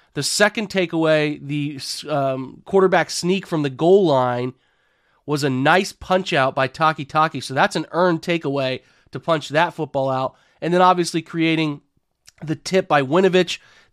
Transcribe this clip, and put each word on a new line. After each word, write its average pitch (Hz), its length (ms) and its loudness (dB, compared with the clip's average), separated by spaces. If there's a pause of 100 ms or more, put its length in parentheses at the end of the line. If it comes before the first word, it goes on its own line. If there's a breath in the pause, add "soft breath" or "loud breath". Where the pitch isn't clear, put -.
(120)
The 147 100 -6
second 208 460 0
takeaway, 156 760 0
the, 143 380 -6 (300)
um, 135 560 -4
quarterback 185 420 2
sneak 180 380 -2
from 160 160 -2
the 143 80 -2
goal 170 340 4
line, 127 480 0 (760)
was 143 160 -2
a 147 60 0
nice 151 420 2
punch 185 440 -4
out 135 200 0
by 131 140 -2
Takitaki. 156 760 -2
So 135 120 -10
that's 185 220 0
an 160 160 -4
earned 170 280 0
takeaway 139 600 -4 (280 soft breath)
to - 80 -12
punch 156 300 -4
that 156 240 0
football 139 380 -4
out. 131 260 -4 (240 soft breath)
And 165 120 -2
then 180 100 4
obviously 175 400 2
creating 160 580 -2 (600)
the 156 140 -6
tip 190 320 -2
by 147 140 4
Winovich 180 560 2 (340 soft breath)